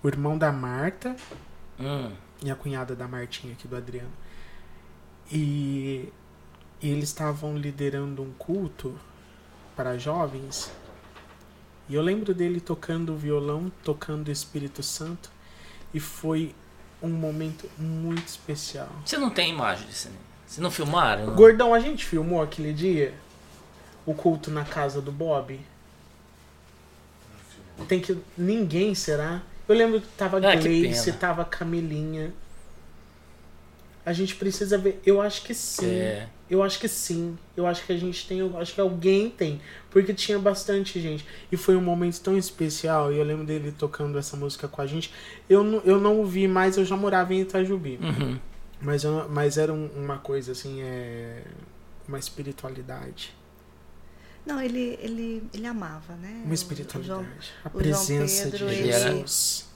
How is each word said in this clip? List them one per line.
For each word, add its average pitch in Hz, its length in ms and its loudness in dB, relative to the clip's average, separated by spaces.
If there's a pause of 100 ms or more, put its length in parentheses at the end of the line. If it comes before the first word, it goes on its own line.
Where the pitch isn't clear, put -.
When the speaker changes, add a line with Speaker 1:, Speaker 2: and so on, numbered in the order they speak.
Speaker 1:
o 143 60 4
irmão 143 280 0
da 156 140 4
Marta 139 640 -4 (640)
Speaker 2:
Hum. 131 320 -4 (320)
Speaker 1:
e 139 80 -4
a 135 40 -4
cunhada 131 380 -6
da 123 140 -8
Martinha 123 460 -10
aqui, - 120 -18
do 123 120 -8
Adriano. 123 340 -10 (1200)
E, 139 800 -2 (720)
e 147 80 -2
eles 147 160 0
estavam 151 520 -4
liderando 139 640 -4
um 135 160 -10
culto 160 640 -6 (760)
para 127 200 -4
jovens. 139 720 -4 (1160)
E 139 80 -4
eu 151 60 2
lembro 202 320 2
dele 175 260 0
tocando 165 540 -4
o 156 40 -4
violão, 147 540 -2 (100)
tocando 151 460 -4
o 147 40 -4
Espírito 143 520 -6
Santo. 165 480 -8 (600)
E 156 60 -4
foi 156 560 -2 (480)
um 165 60 -2
momento 156 680 -4
muito 160 480 -2
especial. - 640 -8 (180)
Speaker 2:
Você 311 120 -2
não 277 120 2
tem 170 200 2
imagem 123 380 -2
disso, - 200 -10
né? 98 80 -14 (320)
Vocês 156 160 -8
não 175 80 0
filmaram, 143 560 2
não? - 80 -2
Speaker 1:
Gordão, 226 380 12
a 233 80 6
gente 294 240 -2
filmou 165 360 2
aquele 151 300 -2
dia? 151 420 2 (920)
O 156 80 -2
culto 156 360 2
na 151 140 -2
casa 143 380 -2
do 139 100 -8
Bob? 139 480 -2 (2250)
Tem 185 120 2
que, 180 180 -2 (200)
ninguém, 190 580 2
será? 156 460 -2 (260)
Eu 214 80 8
lembro 226 260 6
que 220 80 -14
tava 190 280 0
Speaker 2:
Ah, 190 200 8
que 160 100 4
Speaker 1:
Gleice, 165 380 4
Speaker 2:
pena. 170 120 0
Speaker 1:
tava 170 280 0
Camilinha. 160 880 -4 (1700)
A 170 80 0
gente 185 220 0
precisa 196 420 0
ver. 190 280 2
Eu 196 160 8
acho 208 220 -2
que 240 100 -6
sim. - 360 -4
Speaker 2:
É. 110 380 0 (220)
Speaker 1:
Eu 185 140 6
acho 190 160 2
que 233 80 -2
sim. 170 500 -2 (180)
Eu 180 100 2
acho 175 200 0
que 185 80 0
a 175 40 2
gente 180 300 -4
tem, 185 120 -2
eu 185 180 -2
acho 170 160 -6
que 202 80 0
alguém 190 480 4
tem. 147 320 -2 (280)
Porque 196 240 6
tinha 202 260 0
bastante 196 600 2
gente. 156 260 -4 (260)
E 180 60 0
foi 190 180 6
um 185 60 6
momento 175 380 2
tão 196 180 2
especial. 156 760 0
E 147 40 2
eu 151 60 4
lembro 151 220 -2
dele 151 260 -4
tocando 147 460 -2
essa 143 180 -6
música 143 320 -6
com - 140 -8
a 139 60 -2
gente. 160 260 -6 (360)
Eu 202 140 10
n-, 214 220 2
eu 190 140 8
não 208 200 6
o 214 60 2
vi 190 220 2
mais, 190 300 4
eu 190 80 6
já 190 120 0
morava 190 360 4
em 190 80 4
Itajubi. 185 600 0
Speaker 2:
Uhum. 131 380 0 (420)
Speaker 1:
Mas, 143 220 0
eu, 151 260 0
mas 147 280 2
era 156 140 4
um, 151 240 -4
uma 139 220 -6
coisa, 135 360 -4
assim, 135 280 -10
é, 117 600 -10 (640)
uma 139 120 -8
espiritualidade. 131 1120 -12 (1120)
Speaker 3:
Não, 285 160 -6
ele, 247 400 -2
ele, 226 540 -6
ele 214 140 -8
amava, 170 480 -8
né? 202 280 -14
Speaker 1:
Uma 156 60 -4
Speaker 3:
O, 160 60 0
Speaker 1:
espiritualidade. 175 640 -6
Speaker 3:
o 185 40 -6
João, - 80 -10 (320)
Speaker 1:
A - 40 -8
Speaker 3:
o - 40 -8
João 190 120 -2
Speaker 1:
presença 143 640 2
Speaker 3:
Pedro, 139 120 -2 (100)
Speaker 1:
de 98 60 2
Speaker 3:
ele - 80 0
Speaker 2:
Ele 120 100 4
era 123 200 6
Speaker 1:
Jesus. - 640 -2